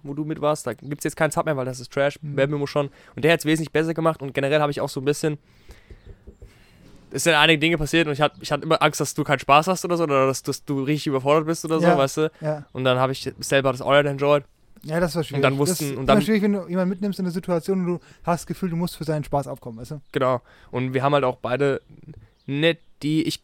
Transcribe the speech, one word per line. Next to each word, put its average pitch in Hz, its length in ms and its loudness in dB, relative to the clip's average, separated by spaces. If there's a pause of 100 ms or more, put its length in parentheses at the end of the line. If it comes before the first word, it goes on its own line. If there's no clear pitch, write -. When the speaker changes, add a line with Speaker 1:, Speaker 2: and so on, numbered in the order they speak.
Speaker 1:
wo 139 100 -12
du 151 140 -6
mit 156 160 -6
warst. 151 240 -2
Da 117 80 -4
gibt's 147 300 -10
jetzt 156 120 -4
keinen 151 140 2
Zapp - 160 -2
mehr, 151 100 -2
weil 131 80 -4
das 127 160 -8
ist 120 100 -16
Trash. 143 300 0
Speaker 2:
Mhm. 147 160 -8
Speaker 1:
Bamble 143 220 2
muss 143 100 -2
schon. 143 220 -2 (260)
Und 117 80 -4
der 165 80 6
hat's 165 140 0
wesentlich 156 260 0
besser 160 220 0
gemacht 160 260 0
und 135 140 -10
generell 139 260 2
hab 147 80 2
ich 143 140 -4
auch 139 80 -2
so 143 100 -6
ein 127 60 -4
bisschen, 147 320 -2 (1700)
es - 120 -4
sind 165 100 4
einige 156 240 6
Dinge 160 200 2
passiert 160 280 2
und 147 60 -4
ich 135 80 -4
hatte, 147 200 2
ich - 120 -6
hatte 143 120 -2
immer 160 180 2
Angst, 151 180 2
dass 143 140 -4
du 151 100 -2
keinen 139 160 0
Spaß 151 260 6
hast 185 180 -2
oder 175 120 -2
so, 170 80 0
oder 135 220 4
dass, 135 160 -2
dass - 220 -6
du 139 180 -2
richtig 143 260 -2
überfordert 143 380 2
bist 165 180 -4
oder 160 160 0
so, 170 60 4
Speaker 2:
Ja, 160 120 6
Speaker 1:
weißt 135 200 2
du? 156 120 0 (100)
Speaker 2:
ja. 151 320 -4
Speaker 1:
Und 127 120 -6
dann 127 140 4
hab 131 120 2
ich 135 300 -6
selber 135 320 2
das 127 80 -8
auch 131 120 -2
nicht 143 140 4
enjoyed. 143 380 2 (380)
Speaker 2:
Ja, 156 160 -4
das 175 160 -2
war 165 100 -2
schwierig. 135 140 -8
Speaker 1:
Und 139 40 2
dann 135 160 2
wussten, 147 140 2 (120)
Speaker 2:
Das 139 60 -4
ist 135 80 -8
Speaker 1:
und 135 80 -4
dann 139 120 6
Speaker 2:
immer 147 60 2
schwierig, 214 180 2
wenn 208 120 2
du 180 140 -4
jemanden 180 200 0
mitnimmst 196 300 -4
in 185 80 -4
eine 175 60 -4
Situation 185 480 -2
und 175 60 -2
du 175 120 -2 (260)
hast 165 180 -2
das - 40 -14
Gefühl, 180 240 -4
du 165 60 -4
musst 170 200 -4
für 156 80 -10
seinen 151 200 -2
Spaß 139 240 -4
aufkommen, 123 300 -12
weißt 120 120 -14
du? 147 100 -10 (120)
Speaker 1:
Genau. 127 280 2 (300)
Und 127 240 -4
wir 127 80 0
haben 143 100 2
halt 143 120 4
auch 127 120 0
beide 131 460 0 (640)
nicht 151 340 0 (220)
die, 151 220 0
ich, - 200 -4